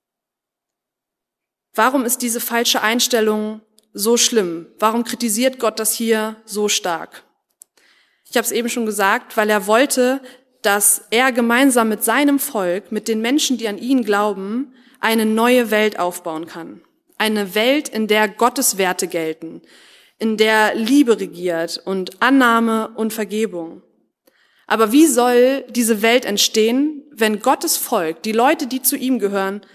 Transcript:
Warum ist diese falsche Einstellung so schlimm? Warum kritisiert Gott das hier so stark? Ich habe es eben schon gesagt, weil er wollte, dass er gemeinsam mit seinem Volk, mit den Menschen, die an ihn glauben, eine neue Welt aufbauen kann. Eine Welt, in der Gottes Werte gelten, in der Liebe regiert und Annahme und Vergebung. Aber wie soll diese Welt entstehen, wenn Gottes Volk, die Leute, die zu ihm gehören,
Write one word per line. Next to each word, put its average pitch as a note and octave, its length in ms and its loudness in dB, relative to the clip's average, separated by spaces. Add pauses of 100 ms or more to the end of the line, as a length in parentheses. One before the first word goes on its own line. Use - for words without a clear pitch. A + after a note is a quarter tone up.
(1700)
Warum B3+ 300 2
ist B3 180 -4
diese A#3 180 -4
falsche A#3 400 -2
Einstellung G#3+ 800 0 (320)
so G#3+ 240 0
schlimm? F3+ 520 -2 (100)
Warum A3+ 260 0
kritisiert A#3+ 540 -2
Gott A3 200 -2
das A3 140 -4
hier A3 520 -2
so G#3 240 -4
stark? E3 560 -6 (1040)
Ich - 60 -4
habe A3+ 100 -2
es - 60 -6
eben A#3 160 -2
schon A#3 180 -4
gesagt, G#3 500 -2
weil G#3+ 140 0
er G#3 160 0
wollte, B3+ 560 2 (400)
dass G3+ 480 0
er B3+ 200 4
gemeinsam A#3+ 600 2
mit G#3+ 120 -4
seinem C#4+ 360 2
Volk, F#3+ 540 -4
mit G#3+ 160 -6
den A3 120 -2
Menschen, B3 380 0
die A3 100 -4
an G#3 80 -6
ihn B3 280 0
glauben, G#3 680 -2 (280)
eine A3+ 260 2
neue A#3 440 2
Welt G#3+ 280 0
aufbauen E3+ 480 -6
kann. E3+ 360 -16 (360)
Eine G#3 360 -2
Welt, C4 360 0
in A3 180 -4
der G#3+ 200 4
Gottes A#3+ 500 0
Werte F#3 280 -2
gelten, E3 540 -8 (580)
in A3 200 -2
der G#3+ 360 4
Liebe A3+ 460 2
regiert E3+ 640 -6
und F#3+ 380 -4
Annahme A#3 720 2
und A3 180 -4
Vergebung. F#3+ 680 -6 (840)
Aber A3 260 2
wie D4+ 140 8
soll B3 640 4
diese A3 320 0
Welt A#3+ 240 4
entstehen, B3 760 0 (100)
wenn G#3+ 280 -2
Gottes D#4 360 0
Volk, E3 460 -4
die A3 100 -4
Leute, C#4 340 2
die B3+ 140 -6
zu - 160 -2
ihm B3+ 220 -2
gehören, G3 420 -2 (140)